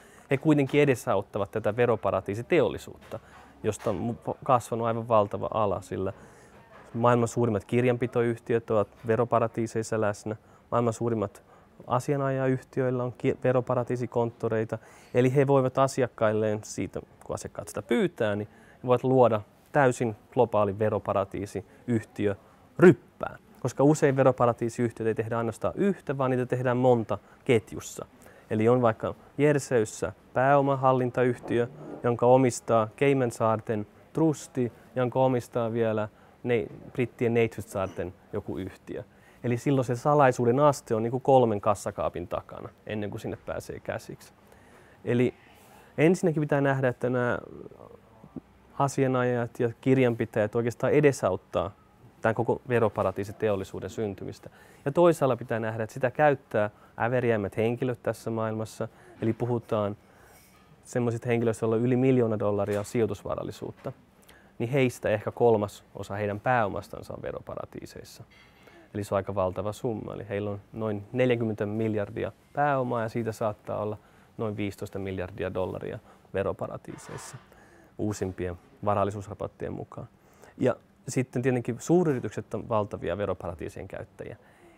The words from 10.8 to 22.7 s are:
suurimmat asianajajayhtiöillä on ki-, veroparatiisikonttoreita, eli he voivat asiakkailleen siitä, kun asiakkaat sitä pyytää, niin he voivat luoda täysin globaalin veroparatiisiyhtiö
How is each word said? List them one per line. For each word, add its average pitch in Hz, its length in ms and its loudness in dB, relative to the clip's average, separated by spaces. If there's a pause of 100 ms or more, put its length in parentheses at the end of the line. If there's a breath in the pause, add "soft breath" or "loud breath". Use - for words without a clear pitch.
suurimmat 110 500 -4 (440 soft breath)
asianajajayhtiöillä 131 1160 -2
on 123 140 -6
ki-, - 260 -2
veroparatiisikonttoreita, 117 1300 -2 (360 loud breath)
eli 127 220 4
he 139 120 4
voivat 131 300 4
asiakkailleen 110 840 2
siitä, - 380 -8 (220)
kun - 100 -8
asiakkaat - 340 -10
sitä - 140 -10
pyytää, 160 540 0
niin 104 120 -6 (360 loud breath)
he 131 40 -6
voivat 123 160 4
luoda 123 380 4 (300)
täysin 127 440 2 (180)
globaalin 104 460 2
veroparatiisiyhtiö 101 1600 -2 (440 soft breath)